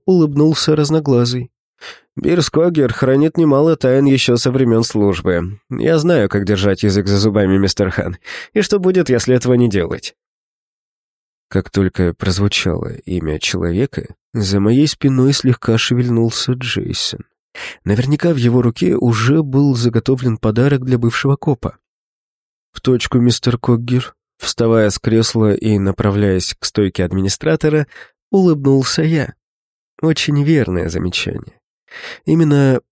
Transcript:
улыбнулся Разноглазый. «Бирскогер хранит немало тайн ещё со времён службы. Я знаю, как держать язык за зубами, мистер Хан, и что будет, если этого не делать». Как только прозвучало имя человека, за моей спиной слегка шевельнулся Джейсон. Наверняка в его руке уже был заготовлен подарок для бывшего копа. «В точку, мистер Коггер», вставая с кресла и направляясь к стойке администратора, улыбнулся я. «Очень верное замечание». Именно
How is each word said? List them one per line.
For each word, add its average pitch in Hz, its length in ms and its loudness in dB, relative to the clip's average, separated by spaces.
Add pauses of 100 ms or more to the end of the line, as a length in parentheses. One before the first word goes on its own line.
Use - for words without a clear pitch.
улыбнулся 156 680 2
Разноглазый. 135 760 0 (640)
«Бирскогер 160 800 0
хранит 139 440 2
немало 156 400 4
тайн 135 280 2
ещё 135 300 2
со 120 160 0
времён 117 320 2
службы. 95 760 -2 (100)
Я 160 280 0
знаю, 151 320 2
как 101 160 -2
держать 98 380 0
язык 98 240 2
за 101 100 2
зубами, 98 400 2
мистер 98 320 0
Хан, 92 280 -6 (360)
и 214 80 0
что 202 180 0
будет, 180 300 2
если 127 260 2
этого 123 180 0
не 120 160 4
делать». 87 460 -4 (1300)
Как - 200 -4
только 92 440 0
прозвучало 90 800 -2 (120)
имя 80 340 -6
человека, 90 760 -4 (180)
за 101 260 -2
моей 120 280 4
спиной 135 460 2
слегка 120 440 0
шевельнулся 120 760 -2
Джейсон. - 720 -8 (580)
Наверняка 139 500 0
в 147 40 -2
его 120 240 2
руке 123 340 0
уже 120 480 0
был 139 320 0
заготовлен 120 640 0
подарок 127 480 0
для 127 120 0
бывшего 120 380 -2
копа. - 420 -4 (920)
«В - 80 -20
точку, 127 400 0
мистер 120 380 0
Коггер», 123 580 -2 (220)
вставая 113 520 0
с 95 100 -4
кресла 110 540 2
и 107 240 0
направляясь 98 800 0
к - 60 -14
стойке 95 400 -2
администратора, 143 840 -2 (440)
улыбнулся 147 720 2
я. 160 320 -2 (640)
«Очень 147 420 0
верное 101 460 0
замечание». 90 720 -6 (640)
Именно 143 560 2 (100)